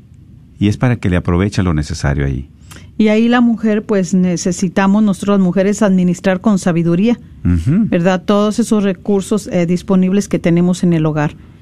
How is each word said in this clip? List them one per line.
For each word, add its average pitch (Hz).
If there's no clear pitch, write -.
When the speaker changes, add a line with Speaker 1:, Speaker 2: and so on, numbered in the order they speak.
Speaker 1:
y 98
es 101
para 123
que 101
le 90
aproveche 92
lo 90
necesario 73
ahí. 65
Speaker 2:
Y 214
ahí 220
la 247
mujer, 220
pues, 190
necesitamos 185
nosotros 202
las 196
mujeres 196
administrar 185
con 202
sabiduría, 170
Speaker 1:
Ujú. 113
Speaker 2:
¿verdad? 185
Todos 208
esos 214
recursos, 196
eh, 175
disponibles 185
que 170
tenemos 175
en 175
el 156
hogar, 151